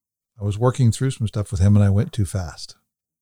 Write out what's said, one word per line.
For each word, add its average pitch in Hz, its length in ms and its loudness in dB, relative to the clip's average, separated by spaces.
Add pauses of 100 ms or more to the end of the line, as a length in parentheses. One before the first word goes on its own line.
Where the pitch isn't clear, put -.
(400)
I 101 40 -8
was 101 140 -4
working 123 340 2
through 131 200 -2
some 113 160 -6
stuff 104 240 -6
with 92 100 -2
him 101 140 6
and 101 80 6
I 101 60 4
went 98 240 0
too 104 120 -2
fast. - 520 -10 (440)